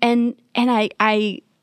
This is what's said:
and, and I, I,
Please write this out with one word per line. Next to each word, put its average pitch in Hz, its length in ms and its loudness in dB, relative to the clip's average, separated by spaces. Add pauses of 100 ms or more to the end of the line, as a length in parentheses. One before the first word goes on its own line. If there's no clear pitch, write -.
and, 240 340 0 (180)
and 247 160 0
I, 220 200 0 (100)
I, 214 400 0 (240)